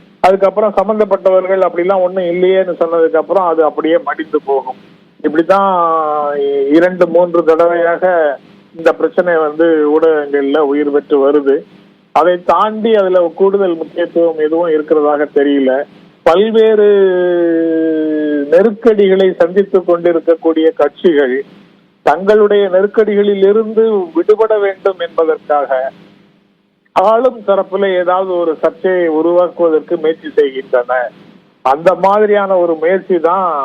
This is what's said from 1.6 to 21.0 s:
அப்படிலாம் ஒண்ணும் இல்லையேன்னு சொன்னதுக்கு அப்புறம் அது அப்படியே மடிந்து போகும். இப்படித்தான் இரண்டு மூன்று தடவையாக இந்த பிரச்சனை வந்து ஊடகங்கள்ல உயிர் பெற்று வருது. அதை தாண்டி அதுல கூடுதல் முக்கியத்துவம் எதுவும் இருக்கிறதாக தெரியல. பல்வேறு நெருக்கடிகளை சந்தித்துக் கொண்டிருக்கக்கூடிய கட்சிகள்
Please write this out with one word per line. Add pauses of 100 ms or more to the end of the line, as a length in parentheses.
அப்படிலாம்
ஒண்ணும்
இல்லையேன்னு
சொன்னதுக்கு
அப்புறம்
அது
அப்படியே
மடிந்து
போகும். (460)
இப்படித்தான் (1040)
இரண்டு
மூன்று
தடவையாக (720)
இந்த
பிரச்சனை
வந்து (280)
ஊடகங்கள்ல
உயிர்
பெற்று
வருது. (560)
அதை
தாண்டி
அதுல
கூடுதல்
முக்கியத்துவம்
எதுவும்
இருக்கிறதாக
தெரியல. (380)
பல்வேறு (1600)
நெருக்கடிகளை
சந்தித்துக்
கொண்டிருக்கக்கூடிய
கட்சிகள் (600)